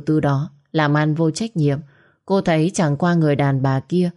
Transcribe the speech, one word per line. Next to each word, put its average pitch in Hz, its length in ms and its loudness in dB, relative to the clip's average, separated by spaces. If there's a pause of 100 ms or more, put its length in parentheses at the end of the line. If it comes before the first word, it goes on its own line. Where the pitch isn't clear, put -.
Tư 156 140 0
đó 143 320 -2 (200)
làm 147 260 0
ăn 151 180 2
vô 160 160 0
trách 220 260 -6
nhiệm. 143 220 0 (460)
Cô 190 160 0
thấy 160 320 0
chẳng 147 240 0
qua 175 160 0
người 151 220 2
đàn 139 260 0
bà 135 180 0
kia 175 380 -2